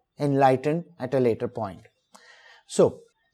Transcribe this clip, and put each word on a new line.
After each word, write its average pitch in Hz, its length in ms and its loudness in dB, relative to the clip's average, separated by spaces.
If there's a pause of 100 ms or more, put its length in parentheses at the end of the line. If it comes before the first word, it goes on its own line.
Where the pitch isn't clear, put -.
(200)
enlightened 139 640 0 (140)
at 127 160 -6
a 131 60 2
later 120 280 0
point. 101 320 -12 (880)
So, - 340 0 (340)